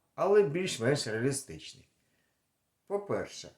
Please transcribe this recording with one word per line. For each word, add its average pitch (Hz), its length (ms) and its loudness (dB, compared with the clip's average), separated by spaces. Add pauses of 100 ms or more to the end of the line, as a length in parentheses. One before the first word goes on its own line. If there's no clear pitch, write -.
(140)
Але 202 280 6
більш-менш 147 640 0
реалістичний. 113 840 -6 (1000)
По-перше, 196 720 -4